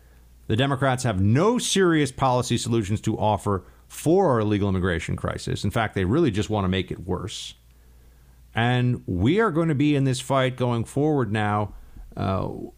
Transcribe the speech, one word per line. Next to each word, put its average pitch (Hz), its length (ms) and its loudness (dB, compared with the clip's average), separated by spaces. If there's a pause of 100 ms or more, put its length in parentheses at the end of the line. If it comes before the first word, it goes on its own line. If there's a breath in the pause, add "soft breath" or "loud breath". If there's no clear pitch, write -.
(460 soft breath)
The 110 100 -2
Democrats 131 480 0
have 104 160 0
no 151 380 4
serious 165 520 2
policy 123 480 0
solutions 110 440 -2
to 110 140 -2
offer 101 480 0 (220 soft breath)
for 180 440 2
our 117 100 2
illegal 104 280 2
immigration 90 460 0
crisis. - 480 -6
In 101 80 -2
fact, 110 240 -2
they 98 100 0
really 131 280 2
just 98 180 -2
want 104 140 0
to 92 40 0
make 92 220 -2
it - 160 -10
worse. 90 480 -8 (960 soft breath)
And 123 540 0
we 110 320 2
are 220 140 2
going 165 160 2
to 151 80 2
be 147 180 2
in 139 80 2
this 131 160 0
fight 131 380 0
going 123 280 0
forward 143 460 0
now, 104 440 -2 (420 soft breath)
uh, 95 320 -2 (300)